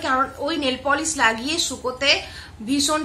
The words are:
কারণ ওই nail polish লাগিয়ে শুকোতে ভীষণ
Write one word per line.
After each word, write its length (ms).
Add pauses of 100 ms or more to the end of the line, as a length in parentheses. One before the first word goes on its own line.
কারণ 200 (200)
ওই 80 (100)
nail 140 (100)
polish 220 (140)
লাগিয়ে 320 (120)
শুকোতে 440 (560)
ভীষণ 380